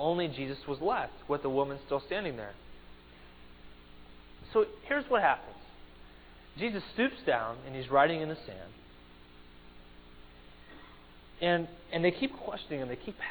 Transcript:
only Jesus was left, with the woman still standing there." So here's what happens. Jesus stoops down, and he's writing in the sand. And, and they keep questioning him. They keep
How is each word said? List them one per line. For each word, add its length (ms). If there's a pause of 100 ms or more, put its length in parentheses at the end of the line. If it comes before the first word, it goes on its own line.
only 260
Jesus 300 (100)
was 140
left, 320 (140)
with 160
the 60
woman 360
still 220
standing 300
there." 160 (2000)
So 120 (220)
here's 220
what 120
happens. 360 (1000)
Jesus 260 (100)
stoops 320
down, 400
and 100
he's 140
writing 320
in 80
the 60
sand. 380 (2750)
And, 260 (240)
and 140
they 60
keep 260
questioning 440
him. 80
They 60
keep 220 (140)